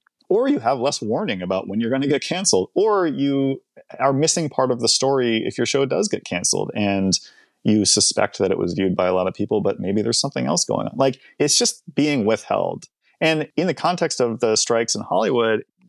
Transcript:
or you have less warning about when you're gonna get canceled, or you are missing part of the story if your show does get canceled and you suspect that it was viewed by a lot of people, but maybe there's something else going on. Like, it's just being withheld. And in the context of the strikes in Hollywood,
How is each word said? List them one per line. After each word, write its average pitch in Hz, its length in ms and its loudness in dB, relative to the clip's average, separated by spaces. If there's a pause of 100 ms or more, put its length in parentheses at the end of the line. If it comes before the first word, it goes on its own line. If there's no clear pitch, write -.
(280)
or 240 220 2
you 294 100 2
have 123 200 0
less 135 220 -2
warning 120 400 -4
about 92 280 -4
when 101 100 -4
you're 117 100 -2
gonna 135 180 0
get 135 140 0
canceled, 170 540 2
or 196 320 4
you 135 540 0 (360)
are 135 140 2
missing 151 380 0
part 131 220 0
of 117 100 -2
the 113 80 0
story 123 560 2
if 107 120 -6
your 120 80 0
show 139 200 0
does 202 240 0
get - 160 -6
canceled - 500 -2
and 98 420 0 (460)
you 107 220 4
suspect - 540 0
that 95 120 2
it - 60 0
was 87 160 -2
viewed 92 220 0
by 90 120 4
a 92 60 2
lot 92 140 0
of 95 60 -4
people, 104 280 -2
but 98 180 -2
maybe 98 220 -2
there's 117 180 -2
something 135 260 -4
else 165 200 0
going - 220 -2
on. - 100 -10
Like, 135 200 0 (220)
it's 147 180 2
just - 240 -2 (140)
being 143 300 0
withheld. - 580 -2 (360)
And 156 360 0
in 185 120 0
the 165 60 0
context 165 480 -2
of 117 200 0
the 110 140 2
strikes 117 400 0
in 110 60 -6
Hollywood, 110 640 0 (260)